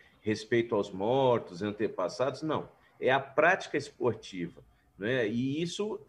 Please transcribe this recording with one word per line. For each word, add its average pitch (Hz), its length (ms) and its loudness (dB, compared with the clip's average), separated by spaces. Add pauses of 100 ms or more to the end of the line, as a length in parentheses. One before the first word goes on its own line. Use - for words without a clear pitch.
(220)
respeito 117 520 0
aos 98 160 0
mortos, 110 720 2
antepassados, 104 800 -2
não. 151 240 -2 (320)
É 117 120 2
a 135 100 4
prática 170 560 2
esportiva, - 840 -4 (360)
né? 113 300 0
E 131 320 -2
isso 202 480 -4